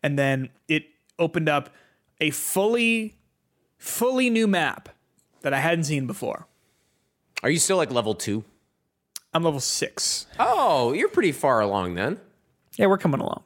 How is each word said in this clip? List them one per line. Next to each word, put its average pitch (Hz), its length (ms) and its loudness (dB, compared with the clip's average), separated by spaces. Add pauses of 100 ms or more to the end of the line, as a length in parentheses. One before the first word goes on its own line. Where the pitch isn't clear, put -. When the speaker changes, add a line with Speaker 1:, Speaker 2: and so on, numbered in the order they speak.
Speaker 1:
And 143 160 0
then 135 320 0 (180)
it 156 180 -2 (320)
opened 165 300 -2
up 143 220 0 (500)
a 151 100 0
fully, 226 880 -2 (600)
fully 254 520 0
new 226 160 2
map 170 420 0 (540)
that 139 120 -2
I 131 60 0
hadn't 165 240 2
seen 143 220 -2
before. - 400 -8 (960)
Speaker 2:
Are 123 80 0
you 165 80 2
still, 190 180 2
like, 160 140 0
level 110 240 0
two? 107 300 -4 (880)
Speaker 1:
I'm 165 120 2
level 147 160 0
six. - 680 -4 (120)
Speaker 2:
Oh, 190 540 2
you're 262 160 0
pretty 175 240 0
far 131 280 2
along 98 340 0
then. 117 240 -2 (580)
Speaker 1:
Yeah, 202 100 4
we're 190 120 4
coming 139 220 0
along. - 240 -6